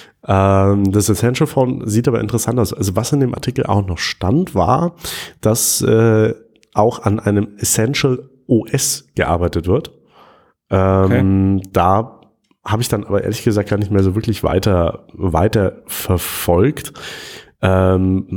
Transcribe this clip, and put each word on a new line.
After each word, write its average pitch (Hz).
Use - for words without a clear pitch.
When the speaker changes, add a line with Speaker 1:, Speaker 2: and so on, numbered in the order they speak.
Speaker 1:
Ähm, 98
das 104
Essential 120
Phone 131
sieht 110
aber 117
interessant 113
aus. 110
Also 95
was 110
in 143
dem 127
Artikel -
auch 98
noch 87
stand, 147
war, 135
dass, -
äh, 113
auch 110
an 101
einem 101
Essential 127
O 113
S -
gearbeitet 85
wird. 117
Ähm, 95
Speaker 2:
Okay. 95
Speaker 1:
da 95
habe 110
ich 123
dann 104
aber 101
ehrlich 104
gesagt 104
gar -
nicht 101
mehr 98
so 95
wirklich 107
weiter, 87
weiter 95
verfolgt, -
ähm, 92